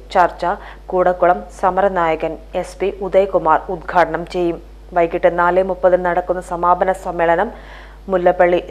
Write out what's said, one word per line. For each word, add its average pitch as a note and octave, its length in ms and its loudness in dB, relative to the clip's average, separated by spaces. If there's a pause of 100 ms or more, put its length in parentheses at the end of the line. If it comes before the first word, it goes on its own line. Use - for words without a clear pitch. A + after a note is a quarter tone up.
(140)
ചർച്ച F3 300 2 (420)
കൂടക്കുളം F3+ 520 2 (220)
സമരനായകൻ F3 760 0 (200)
എസ് F3+ 260 -6
പി F#3+ 80 -2 (180)
ഉദയകുമാർ F3 540 2 (140)
ഉദ്ഘാടനം D#3+ 500 0 (100)
ചെയ്യും. E3+ 240 -2 (340)
വൈകിട്ട് E3+ 460 0
നാല് F3+ 240 2
മുപ്പതിന് F3+ 420 0
നടക്കുന്ന F3+ 360 -2
സമാപന F3+ 520 0
സമ്മേളനം F3 580 0 (580)
മുല്ലപ്പള്ളി F3+ 520 2 (100)